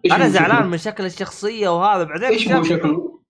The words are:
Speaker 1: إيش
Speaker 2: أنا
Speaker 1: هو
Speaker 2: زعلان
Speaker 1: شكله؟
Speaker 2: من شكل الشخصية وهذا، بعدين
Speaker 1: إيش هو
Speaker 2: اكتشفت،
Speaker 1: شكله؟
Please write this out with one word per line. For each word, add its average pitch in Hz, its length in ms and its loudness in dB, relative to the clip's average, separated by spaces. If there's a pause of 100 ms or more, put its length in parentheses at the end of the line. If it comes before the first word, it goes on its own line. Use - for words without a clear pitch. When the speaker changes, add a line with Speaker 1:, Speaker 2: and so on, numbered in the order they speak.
Speaker 1:
إيش 165 80 6
Speaker 2:
أنا 180 120 4
Speaker 1:
هو - 40 4
Speaker 2:
زعلان 180 280 4
Speaker 1:
شكله؟ 190 100 2
Speaker 2:
من 170 100 -4
شكل 202 280 -6
الشخصية 196 640 -6
وهذا، 180 340 2
بعدين 170 260 -4
Speaker 1:
إيش 226 220 0
هو 170 60 4
Speaker 2:
اكتشفت، 165 220 0
Speaker 1:
شكله؟ - 500 -4